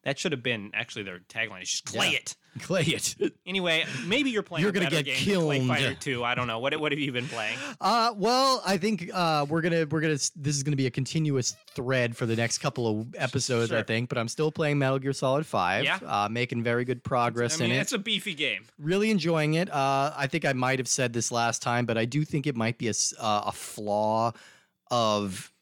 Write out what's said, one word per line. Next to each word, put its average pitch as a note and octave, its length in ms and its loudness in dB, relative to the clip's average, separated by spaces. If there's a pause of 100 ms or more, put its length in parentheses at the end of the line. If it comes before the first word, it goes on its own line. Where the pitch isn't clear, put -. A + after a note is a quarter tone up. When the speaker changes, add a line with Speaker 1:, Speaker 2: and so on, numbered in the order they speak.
Speaker 1:
That C#3 160 -4
should - 140 -2
have B2+ 100 -6
been A2 320 -2
actually A2+ 280 -6
their F#2+ 140 -8 (120)
tagline. G#2+ 320 -6
It's F2+ 100 -8
just, - 140 -6
"Clay E3+ 260 -2
Speaker 2:
Yeah. C#3 60 0
Speaker 1:
it." - 180 -8 (260)
Speaker 2:
Clay F3 220 -2
it. C3+ 360 -2
<laughs> - 140 -2 (140)
Speaker 1:
Anyway, F3 380 0 (200)
maybe C4+ 240 0
you're G#3+ 140 -2
playing E3 180 -4
Speaker 2:
You're G3 80 4
Speaker 1:
a F#3+ 40 0
Speaker 2:
gonna F#3 120 2
Speaker 1:
better D#3 160 0
Speaker 2:
get C3+ 160 -2
Speaker 1:
game D#3+ 160 0
than F3+ 120 2
Clay C#3+ 120 2
Speaker 2:
killed. C3 100 2
Speaker 1:
Fighter C3+ 280 2
two. B2+ 280 -4
I A#2+ 120 0
don't B2 120 0
know. A2+ 120 -4
What, C#3+ 200 -2
what D3+ 120 0
have C#3+ 80 -2
you C3+ 120 0
been B2 160 -2
playing? A2+ 300 -4 (240)
Speaker 2:
Uh, A3+ 340 4
well, B3 500 4
I F#3+ 120 4
think, F3 360 0
uh, D#3+ 360 2
we're D#3+ 120 2
gonna, E3 280 2
we're D#3 120 0
gonna D#3 120 2
s-, - 220 0
this D3 200 -2
is C#3+ 80 0
gonna C#3+ 140 2
be C3+ 80 2
a B2 60 2
continuous C#3 640 0 (160)
thread B2 440 0
for B2 120 -2
the A2+ 80 2
next A#2 240 0
couple B2+ 280 -2 (140)
of A#2 160 -10
episodes, B2 540 0
I A#2+ 60 2
Speaker 1:
Sure. A2 60 0
Speaker 2:
think. A#2 260 0
But B2 100 -2
I'm A2+ 80 -2
still D#3 240 0
playing D3 260 0
Metal C3+ 220 2
Gear C3 120 -2
Solid C#3 340 0
five. G2 400 2
Speaker 1:
Yeah. E3 200 0
Speaker 2:
Uh, G#2 240 0
making A#2 340 -2
very A#2+ 220 2
good B2 180 -4
progress A#2+ 560 0
Speaker 1:
I - 40 0
mean, A#2 80 2
Speaker 2:
in B2+ 60 2
it. C#3 40 0
Speaker 1:
it's F#3+ 120 -4
a B3 60 -2
beefy G3 360 -4
game. A#2 300 -2 (120)
Speaker 2:
Really F#3+ 320 2
enjoying D#3+ 460 2
it. F3 180 0
Uh, C#3 420 2
I C#3 120 -2
think D#3+ 180 -2
I C#3+ 80 2
might B2+ 240 2
have B2+ 100 -4
said B2 260 0
this A#2 180 -2
last A#2 320 0
time, A#2+ 240 2
but A2+ 100 0
I A2+ 80 2
do C#3+ 180 0
think D3 220 -2
it D3 100 0
might A2+ 220 0
be B2 100 -4
a G#2+ 40 0
s-, - 280 -2
uh, G#2 280 2
a - 40 -2
flaw G#2+ 800 -2 (600)
of G#2 600 0 (100)